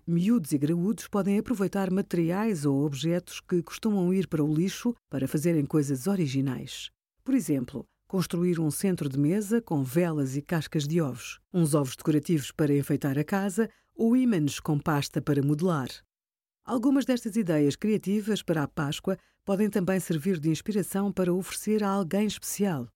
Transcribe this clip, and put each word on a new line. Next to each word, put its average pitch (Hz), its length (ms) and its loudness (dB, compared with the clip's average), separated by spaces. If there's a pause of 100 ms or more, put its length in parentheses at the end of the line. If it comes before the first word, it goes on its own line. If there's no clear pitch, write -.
miúdos 180 460 2
e 151 80 2
graúdos 170 480 0
podem 202 320 0
aproveitar 196 500 -2
materiais 180 800 0
ou 139 180 2
objetos 156 560 -2
que 175 220 0
costumam 190 500 0
ir 190 140 2
para 151 160 0
o 151 100 2
lixo 180 400 0 (160)
para 135 200 -4
fazerem 156 360 2
coisas 143 440 0
originais. 135 840 -2 (320)
Por 262 100 -2
exemplo, 156 540 -2 (220)
construir 175 500 0
um 156 140 0
centro 175 360 -2
de 131 80 -4
mesa 196 460 2
com 143 220 0
velas 143 520 0
e 143 60 -4
cascas 156 460 -2
de 170 120 2
ovos, 123 380 -6 (160)
uns 165 180 4
ovos 143 220 2
decorativos 151 560 0
para 143 260 2
enfeitar 139 400 0
a 151 80 0
casa 202 460 0 (240)
ou 226 220 2
ímãs 196 420 2
com 147 220 0
pasta 147 420 0
para 143 220 2
modelar. 147 440 0 (760)
Algumas 254 400 2
destas 240 320 -2
ideias 156 400 4
criativas 208 680 0
para 151 220 0
a 135 40 -6
Páscoa 156 480 -4 (280)
podem 202 260 2
também 190 300 0
servir 170 400 -2
de 156 100 0
inspiração 196 640 -2
para 180 200 0
oferecer 208 520 -2
a 202 40 0
alguém 196 380 0
especial. 180 680 -2